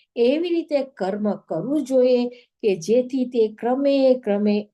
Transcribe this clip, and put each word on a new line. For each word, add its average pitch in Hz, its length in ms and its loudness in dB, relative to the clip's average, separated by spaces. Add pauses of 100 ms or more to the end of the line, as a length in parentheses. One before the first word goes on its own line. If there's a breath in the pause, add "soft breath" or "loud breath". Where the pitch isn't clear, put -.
(160 soft breath)
એવી 285 340 0
રીતે 311 340 -2
કર્મ 208 480 -4
કરવું 233 520 -4
જોઈએ 247 460 2
કે - 460 -4
જેથી 247 500 0
તે 233 220 0
ક્રમે 262 640 0
ક્રમે 208 600 0